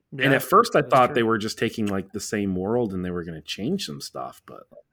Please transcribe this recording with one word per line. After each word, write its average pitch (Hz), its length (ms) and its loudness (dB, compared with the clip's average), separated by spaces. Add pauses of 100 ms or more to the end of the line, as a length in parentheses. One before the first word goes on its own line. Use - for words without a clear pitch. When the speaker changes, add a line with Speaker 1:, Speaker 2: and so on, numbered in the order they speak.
(120)
Speaker 1:
And 139 80 -12
Speaker 2:
Yeah, 139 140 4
Speaker 1:
at 127 100 2
first 208 320 4
I 151 60 6
Speaker 2:
that's 127 100 -2
Speaker 1:
thought 131 160 8
Speaker 2:
true. 143 80 -2
Speaker 1:
they 120 80 4
were 113 140 2
just 107 200 -4
taking, 113 280 -2
like, 98 260 -2
the 104 80 -8
same 98 380 -2
world 107 360 -2
and 90 120 -4
they 90 60 -4
were 87 120 -4
gonna 82 180 -12
change 185 440 -4
some 73 160 -12
stuff, - 440 -12
but - 180 -20 (300)